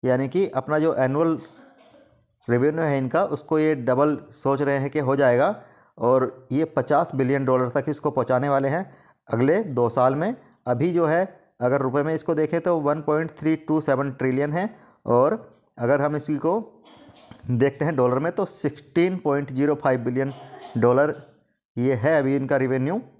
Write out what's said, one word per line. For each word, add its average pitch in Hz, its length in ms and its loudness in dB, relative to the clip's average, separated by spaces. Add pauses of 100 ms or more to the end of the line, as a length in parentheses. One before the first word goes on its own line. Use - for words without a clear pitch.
यानी 127 260 0
कि 185 260 0
अपना 147 240 -2
जो 156 220 2
एनुअल 147 360 0 (1120)
रेवेन्यू 147 360 2
है 147 140 0
इनका 135 320 0
उसको 147 280 -2
ये 156 240 2
डबल 131 340 2 (180)
सोच 139 280 -2
रहे 139 160 0
हैं 135 120 -4
कि 151 100 -4
हो 135 160 0
जाएगा। 135 380 4 (440)
और 127 260 4 (260)
ये 147 160 0
पचास 143 480 0
बिलियन 135 300 0
डॉलर 127 260 2
तक 131 180 -2
इसको 151 220 -4
पहुंचाने 131 380 0
वाले 139 200 0
हैं 165 160 -2 (440)
अगले 135 300 2 (120)
दो 120 200 0
साल 127 240 2
में। 180 200 -4 (320)
अभी 123 260 0
जो 170 140 2
है 160 120 2 (420)
अगर 127 200 0
रुपए 131 220 -2
में 156 120 -2
इसको 160 200 -4
देखें 156 260 0
तो 175 180 0
वन 147 220 -2
पॉइंट 156 300 -2
थ्री 156 280 -2
टू 156 220 -2
सेवन 139 320 0
ट्रिलियन 135 400 -2
है, 175 120 -2 (420)
और 131 300 2 (420)
अगर 135 240 0
हम 147 140 0
इसी 147 200 -4
को 160 180 0 (1000)
देखते 135 320 2
हैं 160 120 0
डॉलर 123 220 2
में 160 140 -2
तो 196 140 -2
सिक्सटीन 175 720 -2
पॉइंट 143 340 -2
ज़ीरो 143 220 2
फ़ाइव 135 260 0
बिलियन 127 320 -2 (460)
डॉलर 123 360 4 (640)
ये 131 200 2
है 151 220 2
अभी 135 180 2
इनका 135 200 0
रेवेन्यू। 135 440 0 (200)